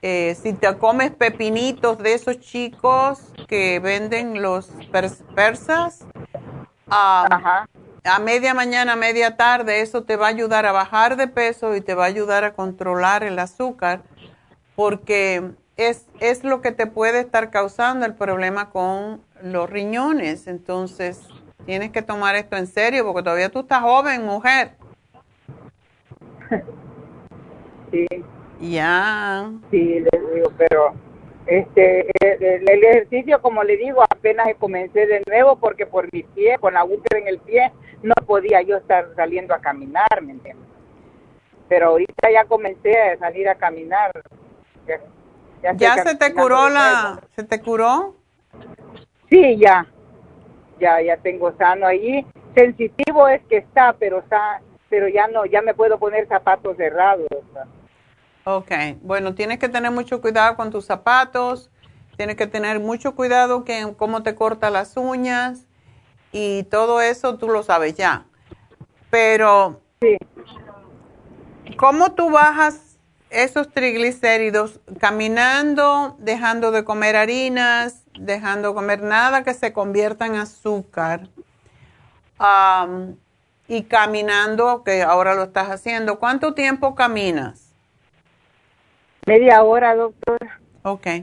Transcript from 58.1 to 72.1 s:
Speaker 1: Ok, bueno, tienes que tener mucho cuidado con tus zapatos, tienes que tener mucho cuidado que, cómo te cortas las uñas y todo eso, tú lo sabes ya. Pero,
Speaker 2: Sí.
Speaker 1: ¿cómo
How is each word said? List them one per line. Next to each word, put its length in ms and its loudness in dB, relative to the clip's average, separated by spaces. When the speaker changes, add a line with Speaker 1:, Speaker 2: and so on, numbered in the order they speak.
Speaker 1:
Ok, 280 -4
bueno, 340 -4
tienes 240 -6
que 80 -2
tener 240 -4
mucho 280 -6
cuidado 360 2
con 160 -8
tus 120 -8
zapatos, 840 -2
tienes 180 -6
que 140 -4
tener 320 -4
mucho 340 -6
cuidado 500 0
que, 320 -8
cómo 280 -4
te 100 -4
cortas 380 -2
las 240 -4
uñas 680 -4
y 320 -4
todo 360 0
eso, 380 -2
tú 100 -8
lo 140 0
sabes 320 -2
ya. 300 -2
Pero, 720 4
Speaker 2:
Sí. 160 4
Speaker 1:
¿cómo 380 4